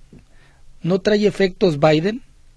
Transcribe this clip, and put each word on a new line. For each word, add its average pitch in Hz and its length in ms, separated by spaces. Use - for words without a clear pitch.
no 185 200
trae 208 260
efectos 185 520
Biden, 160 420